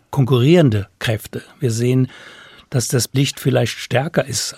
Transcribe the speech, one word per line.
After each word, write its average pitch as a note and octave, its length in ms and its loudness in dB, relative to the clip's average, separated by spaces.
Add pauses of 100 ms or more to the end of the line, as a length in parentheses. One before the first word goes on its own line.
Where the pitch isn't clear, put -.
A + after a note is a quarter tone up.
konkurrierende C3 760 4 (120)
Kräfte. - 420 -6 (180)
Wir B2 120 -2
sehen, B2+ 360 0 (640)
dass B2 180 -2
das A#2 260 -2
Licht C3+ 260 -2
vielleicht B2 340 0
stärker C3+ 520 -2
ist - 320 -6